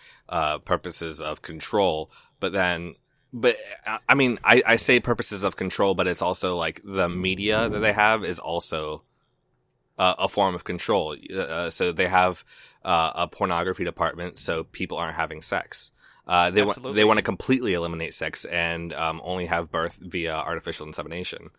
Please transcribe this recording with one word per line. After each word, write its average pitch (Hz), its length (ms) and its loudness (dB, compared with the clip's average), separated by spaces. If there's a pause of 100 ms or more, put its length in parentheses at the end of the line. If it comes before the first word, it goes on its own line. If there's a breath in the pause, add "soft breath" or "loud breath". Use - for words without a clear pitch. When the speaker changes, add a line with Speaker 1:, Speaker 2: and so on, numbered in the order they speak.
(280 loud breath)
Speaker 1:
uh, 78 300 -2
purposes 82 640 -4
of 78 200 -8
control, 80 720 0 (300 soft breath)
but 92 120 -2
then, 87 420 0 (380)
but, 117 240 2 (300)
uh, 110 120 -4 (100)
I 127 60 6
mean, 127 280 2
I, 123 240 8
I 117 100 6
say 123 220 4
purposes 110 460 -2
of 95 100 0
control, 98 400 2
but 90 140 2
it's 87 140 -2
also, 92 340 0
like, 82 280 -2
the 95 240 0
media 98 600 0
that 104 100 -2
they 107 140 4
have 107 320 4
is 87 160 -4
also, 78 640 -4 (960)
uh, 92 200 4
a 95 100 0
form 95 280 2
of 87 80 -8
control. 87 520 -2 (160)
Uh, 85 380 -4
so 90 220 0
they 87 160 0
have, 92 360 2 (400 loud breath)
uh, 82 300 2
a 85 140 -2
pornography 90 560 -2
department, 85 540 -4
so 80 260 -4
people 90 340 -8
aren't 80 180 -4
having 78 260 -4
sex. - 500 -6 (340 soft breath)
Uh, 87 240 4
they 101 120 4
wa-, 101 80 2
Speaker 2:
Absolutely. 110 260 -4
Speaker 1:
they 107 80 6
wanna 107 180 6
completely 117 520 0
eliminate 85 400 -4
sex - 320 -6
and, 85 480 -2
um, 80 280 -2
only 90 240 -4
have 85 240 -2
birth 82 320 -4
via 85 320 -4
artificial 80 540 -6
insemination. 78 720 -10